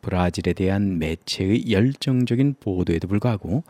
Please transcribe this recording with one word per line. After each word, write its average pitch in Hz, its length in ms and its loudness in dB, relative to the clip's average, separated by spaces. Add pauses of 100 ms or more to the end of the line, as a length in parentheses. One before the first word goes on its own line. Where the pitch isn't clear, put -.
브라질에 90 520 0
대한 95 440 0
매체의 95 720 -2
열정적인 127 920 2
보도에도 87 480 -2
불구하고 107 600 -2